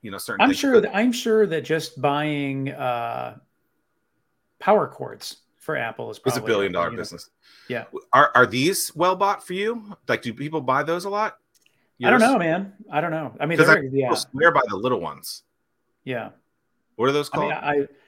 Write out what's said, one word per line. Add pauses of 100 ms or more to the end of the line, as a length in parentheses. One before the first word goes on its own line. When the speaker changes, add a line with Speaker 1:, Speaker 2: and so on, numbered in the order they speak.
Speaker 1:
you
know,
certain
Speaker 2:
I'm
Speaker 1:
things,
Speaker 2:
sure
Speaker 1:
but
Speaker 2:
that,
I'm
sure
that
just
buying,
uh, (1200)
power
cords (180)
for
Apple
is
Speaker 1:
It's
a
Speaker 2:
probably,
Speaker 1:
billion
dollar
Speaker 2:
you
know,
Speaker 1:
business. (380)
Speaker 2:
yeah. (280)
Speaker 1:
Are,
are
these
well
bought
for
you? (100)
Like,
do
people
buy
those
a
lot? (680)
Speaker 2:
I
don't
Speaker 1:
Yours?
Speaker 2:
know,
man. (180)
I
don't
know.
I
mean,
Speaker 1:
'Cause
Speaker 2:
they're,
Speaker 1:
I,
Speaker 2:
yeah.
Speaker 1:
people
swear
by
the
little
ones. (600)
Speaker 2:
Yeah. (680)
Speaker 1:
What
are
those
Speaker 2:
I
mean,
Speaker 1:
called?
Speaker 2:
I, (200)